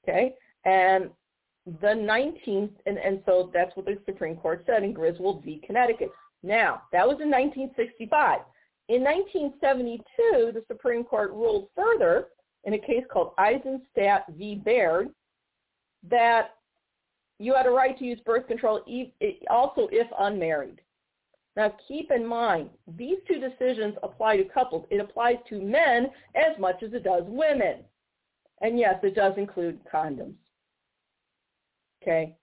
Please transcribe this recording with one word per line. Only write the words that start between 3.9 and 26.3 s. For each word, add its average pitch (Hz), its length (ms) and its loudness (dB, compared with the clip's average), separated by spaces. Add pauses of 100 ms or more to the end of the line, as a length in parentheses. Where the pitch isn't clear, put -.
Supreme 165 300 -8
Court 165 300 -4
said 226 160 2
in 196 100 -4
Griswold 170 520 -2
v. 151 140 -12
Connecticut. 226 520 -2 (320)
Now, 190 480 0
that 185 160 4
was 285 140 0
in 302 100 -4
nineteen 269 460 0
sixty-five. 226 640 0 (480)
In 247 160 2
nineteen 311 560 -2
seventy-two, 254 920 2
the 220 160 -8
Supreme 240 360 -4
Court 214 280 -2
ruled 208 440 -2
further 311 520 4 (360)
in 208 100 -2
a 214 40 -2
case 240 340 -2
called 170 260 0
Eisenstadt 226 920 0
v. 202 260 -12
Baird 202 580 0 (880)
that 233 540 2 (840)
you 240 160 0
had 254 120 4
a 247 40 4
right 254 260 2
to 247 80 -10
use 247 220 -6
birth 233 220 0
control 233 400 0
e-, 247 320 -10
e-, 208 180 -2 (100)
also 254 440 2
if 233 160 2 (100)
unmarried. 160 640 -2 (760)
Now, 208 180 0 (140)
keep 302 240 -10
in 233 160 2
mind, 226 440 -2 (260)
these 285 220 -4 (100)
two 320 100 0
decisions 247 640 -2
apply 220 360 0
to 190 60 2
couples. 190 460 -2
It 202 80 0
applies 233 380 0 (120)
to 208 120 -10
men 247 500 2 (240)